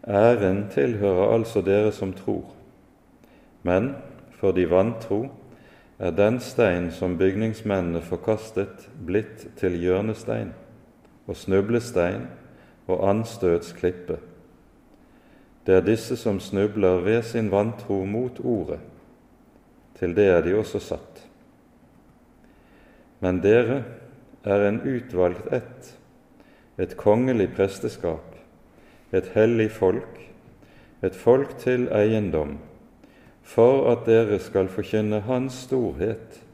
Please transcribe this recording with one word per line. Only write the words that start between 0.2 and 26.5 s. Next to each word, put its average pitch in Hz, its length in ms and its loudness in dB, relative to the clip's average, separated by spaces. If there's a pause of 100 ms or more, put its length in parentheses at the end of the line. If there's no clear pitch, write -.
tilhører 104 600 2
altså 110 260 0
dere 101 320 2
som 95 240 -6
tror, - 300 -6 (1160)
men 98 320 0 (460)
for 95 160 2
de 90 140 4
vantro 107 560 0 (760)
er 87 160 -2
den 110 240 4
stein 87 500 0
som 90 300 -4
bygningsmennene 95 800 0
forkastet, - 880 -4 (180)
blitt - 420 -4 (120)
til 90 160 0
hjørnestein 107 760 -2 (720)
og 92 100 -8
snublestein 98 880 0 (640)
og 92 220 2
anstøtsklippe. 87 1040 0 (1500)
Det 95 100 6
er 90 80 6
disse 113 320 0
som 98 240 -2
snubler 98 640 0
ved 113 180 2
sin 113 300 -4
vantro 101 520 -2
mot 120 360 -6
ordet. 104 400 -4 (1160)
Til 87 180 -2
det 101 160 6
er 85 80 6
de 90 160 0
også 104 240 -2
satt. - 400 -12 (2000)
Men 92 240 0
dere 117 380 4 (680)
er 101 160 2
en 107 160 0
utvalgt 90 720 -2
ett, - 460 -8 (840)